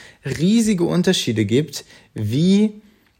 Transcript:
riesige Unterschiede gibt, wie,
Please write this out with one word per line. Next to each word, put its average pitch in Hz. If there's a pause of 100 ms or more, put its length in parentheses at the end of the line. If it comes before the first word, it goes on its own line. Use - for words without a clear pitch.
(240)
riesige 180
Unterschiede 165
gibt, 123 (300)
wie, 185 (400)